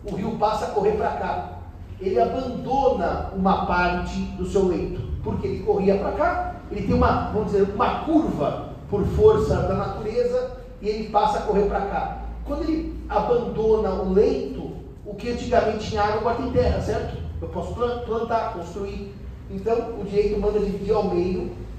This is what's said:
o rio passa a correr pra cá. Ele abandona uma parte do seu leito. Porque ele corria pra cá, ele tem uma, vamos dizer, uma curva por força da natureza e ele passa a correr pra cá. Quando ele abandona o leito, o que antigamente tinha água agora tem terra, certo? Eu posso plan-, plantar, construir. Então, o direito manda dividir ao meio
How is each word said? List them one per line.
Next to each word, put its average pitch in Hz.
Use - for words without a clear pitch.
o -
rio 226
passa 214
a -
correr 208
pra -
cá. -
Ele 190
abandona -
uma 190
parte 180
do 180
seu 190
leito. -
Porque -
ele -
corria 196
pra -
cá, -
ele -
tem 247
uma, -
vamos 214
dizer, 196
uma -
curva 175
por 190
força -
da 190
natureza 226
e 202
ele 214
passa 214
a -
correr 202
pra -
cá. -
Quando 294
ele -
abandona 220
o 190
leito, -
o 208
que 240
antigamente 220
tinha 208
água 214
agora 233
tem 254
terra, 240
certo? -
Eu 160
posso 180
plan-, 240
plantar, 226
construir. 190
Então, 208
o 196
direito 208
manda 208
dividir 190
ao 190
meio 180